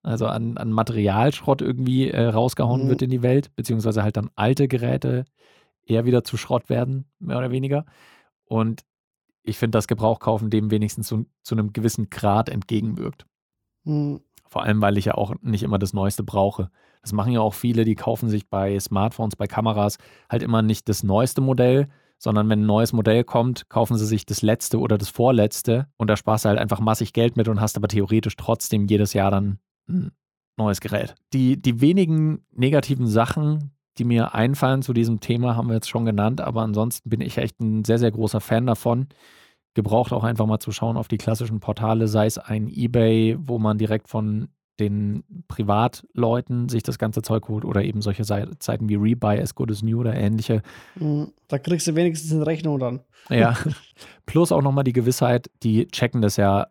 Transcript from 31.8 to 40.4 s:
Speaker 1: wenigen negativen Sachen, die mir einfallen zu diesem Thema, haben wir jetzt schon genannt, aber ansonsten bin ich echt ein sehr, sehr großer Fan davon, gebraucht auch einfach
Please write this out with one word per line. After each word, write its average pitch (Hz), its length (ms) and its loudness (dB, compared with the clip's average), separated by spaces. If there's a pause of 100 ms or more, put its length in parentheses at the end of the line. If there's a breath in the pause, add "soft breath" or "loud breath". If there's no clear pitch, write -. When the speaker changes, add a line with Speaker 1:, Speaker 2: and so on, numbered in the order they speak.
Speaker 1:
wenigen 156 720 2
negativen 131 540 2
Sachen, 147 640 2 (260)
die 113 80 -2
mir 117 300 2
einfallen 131 480 2
zu 127 100 -4
diesem 117 260 2
Thema, 120 380 0
haben 120 100 -2
wir 113 80 0
jetzt 110 140 -4
schon 117 160 -2
genannt, 104 340 0
aber 113 220 -4
ansonsten 110 480 -2
bin 113 120 0
ich 123 160 -6
echt 123 220 -4
ein 110 240 0
sehr, 113 160 2
sehr 117 120 4
großer 110 280 -2
Fan 117 280 0
davon, 120 400 0 (680 soft breath)
gebraucht 110 400 0
auch 110 100 -2
einfach 113 220 0